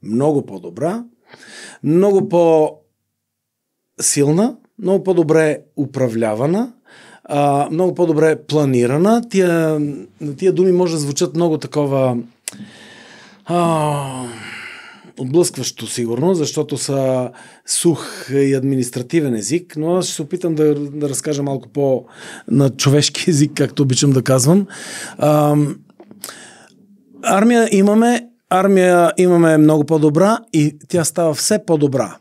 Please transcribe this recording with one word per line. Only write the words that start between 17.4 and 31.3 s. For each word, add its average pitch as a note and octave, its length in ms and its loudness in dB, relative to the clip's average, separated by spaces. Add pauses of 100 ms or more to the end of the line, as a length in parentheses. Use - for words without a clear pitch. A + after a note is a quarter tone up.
сух - 680 -4
и C#3 220 2
административен C3 840 -2
език, B2+ 420 -6
но E3 180 -2
аз F3+ 100 -2
ще - 100 -8
се - 60 -10
опитам E3+ 340 -6
да, D3+ 200 2
да D3 340 -6
разкажа C#3+ 340 -4
малко C#3 260 -6
по-, C3+ 360 -2 (420)
на C#3 220 4
човешки C#3 600 0
<laughs> - 0 -
език, D3+ 260 2
както C#3+ 280 -2
обичам C3+ 280 2
да C3 100 2
казвам. C#3 460 2 (500)
Ам, D3 580 2 (1500)
армия A3+ 460 4
имаме, A3 580 2 (200)
армия F3+ 680 4
имаме E3+ 400 4
много D3+ 280 6
по-добра D#3+ 540 2 (140)
и D3+ 240 0 (100)
тя F3 160 -2
става D#3+ 300 -2